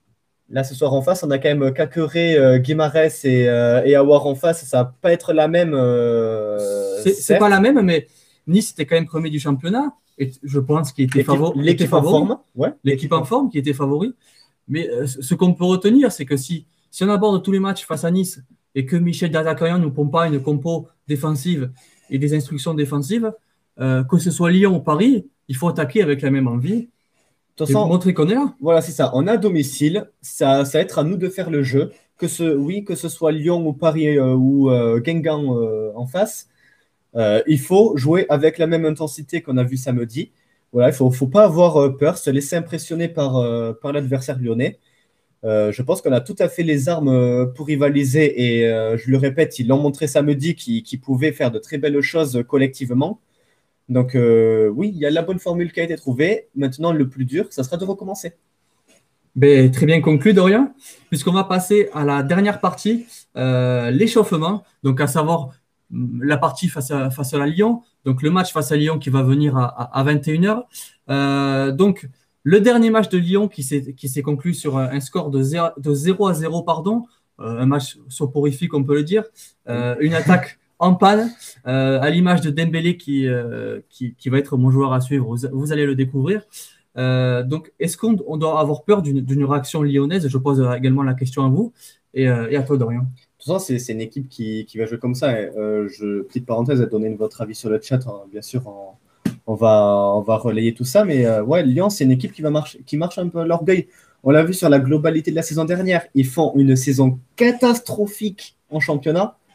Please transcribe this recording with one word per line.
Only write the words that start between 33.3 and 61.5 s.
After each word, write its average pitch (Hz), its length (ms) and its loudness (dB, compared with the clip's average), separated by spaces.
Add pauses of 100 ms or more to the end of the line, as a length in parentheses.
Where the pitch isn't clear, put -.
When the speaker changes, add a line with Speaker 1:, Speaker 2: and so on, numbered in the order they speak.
Speaker 1:
Lyon 165 340 -2
ou 147 60 -2
Paris, 151 440 0
euh, 131 160 2
ou, 135 360 4
euh, 117 320 2
Guingamp, 147 560 -2
euh, 110 380 -4
en 123 100 -8
face, 190 420 -4 (680)
euh, 110 320 2
il 151 120 4
faut 185 380 4
jouer 156 320 2
avec 151 280 2
la 160 100 0
même 165 180 0
intensité 156 560 -6
qu'on 127 160 -4
a 123 60 2
vu 127 140 -4
samedi. 123 540 -6 (420)
Voilà, 120 160 4
il 151 40 0
faut, 127 180 2
faut 135 160 -2
pas 202 160 6
avoir, 165 340 4
euh, 139 200 4
peur, 165 200 0
se - 120 -4
laisser 139 260 -2
impressionner 165 520 -6
par, 143 300 -2
euh, 117 360 -2
par 143 200 -8
l'adversaire 135 460 -4
lyonnais. 120 400 -4 (640)
Euh, 107 280 0
je 123 100 -8
pense 165 200 -2
qu'on 147 120 0
a 123 80 2
tout - 180 -12
à 180 80 2
fait 175 160 -4
les 151 260 0
armes, 156 200 0
euh, 123 360 2
pour 135 220 -10
rivaliser 139 920 0
et, 113 80 2
euh, 113 300 0
je 120 140 -2
le 135 60 4
répète, 139 420 0
ils 117 80 -2
l'ont 135 120 4
montré 143 280 -2
samedi 147 480 0
qu'ils, 226 280 -4
qu'ils 131 180 -12
pouvaient 139 320 -2
faire 131 180 -2
de 110 80 -6
très - 180 -10
belles 143 240 0
choses 139 460 -2
collectivement. 135 720 -2 (680)
Donc, 127 280 -2
euh, 113 540 4
oui, 175 220 -2
il 170 80 -10
y 147 60 -2
a 147 60 0
la 165 100 0
bonne 180 160 -4
formule 175 340 -4
qui - 80 -8
a 170 40 -2
été 165 120 -4
trouvée. 151 600 -2
Maintenant, 139 360 -2
le 147 160 0
plus 131 160 -8
dur, 147 280 -4
ça - 120 -6
sera 170 140 -6
de 190 80 -6
recommencer. 190 480 -10 (1040)
Speaker 2:
Ben, 131 340 8
très 127 160 0
bien 160 160 4
conclu, 160 320 4
Dorian, 196 400 4 (360)
puisqu'on 175 240 -2
va 190 100 0
passer 190 500 0